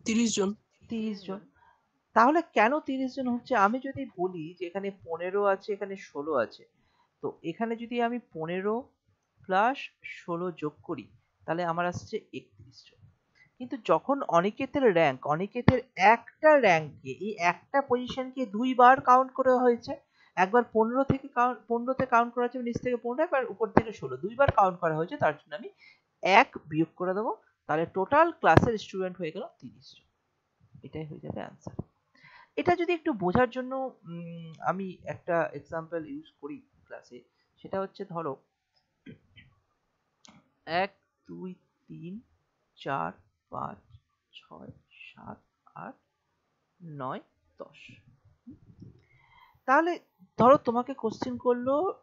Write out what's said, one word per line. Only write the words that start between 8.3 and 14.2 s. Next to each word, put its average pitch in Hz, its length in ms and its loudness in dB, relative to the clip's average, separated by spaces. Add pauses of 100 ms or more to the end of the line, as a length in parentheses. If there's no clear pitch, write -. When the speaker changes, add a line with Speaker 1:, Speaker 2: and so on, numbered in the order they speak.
Speaker 2:
পনেরো 180 400 -4 (720)
প্লাস 214 320 2 (260)
ষোলো 175 480 -8
যোগ 151 220 -8 (100)
করি, 131 220 -10 (400)
তাহলে 165 180 -4
আমার 170 220 -2
আসছে 175 300 -6 (180)
একত্রিশ - 540 -18
জন। - 140 -20 (560)
কিন্তু 254 280 -10
যখন 254 360 2